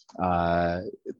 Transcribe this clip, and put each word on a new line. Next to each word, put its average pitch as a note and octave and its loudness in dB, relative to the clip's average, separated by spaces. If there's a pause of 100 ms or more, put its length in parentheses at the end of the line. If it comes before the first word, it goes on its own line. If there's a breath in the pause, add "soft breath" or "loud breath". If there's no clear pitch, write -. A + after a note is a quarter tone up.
(220 soft breath)
Uh, E2+ 2 (400)